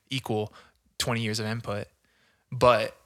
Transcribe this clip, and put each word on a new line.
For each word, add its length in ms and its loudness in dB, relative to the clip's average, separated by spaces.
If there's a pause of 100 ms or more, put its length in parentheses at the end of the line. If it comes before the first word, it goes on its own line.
equal 440 -4 (440)
twenty 240 -2
years 180 -4
of 60 -4
input. 420 -6 (640)
But 540 4